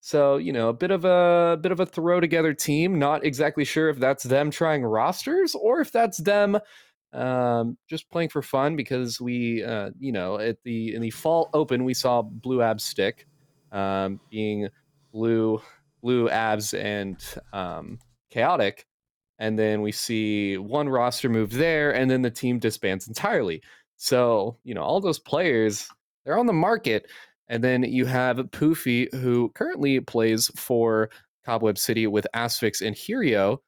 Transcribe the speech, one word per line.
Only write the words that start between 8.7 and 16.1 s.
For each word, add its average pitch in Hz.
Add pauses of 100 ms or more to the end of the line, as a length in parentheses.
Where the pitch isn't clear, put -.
because 127
we, 120
uh, 107
you 135
know, 98
at 113
the, 113
in 113
the 113
Fall 160
Open, 135
we 127
saw 123
Blue 117
Abs 110
stick, - (440)
um, 98 (100)
being 107 (460)
Blue, 110 (400)
Blue 120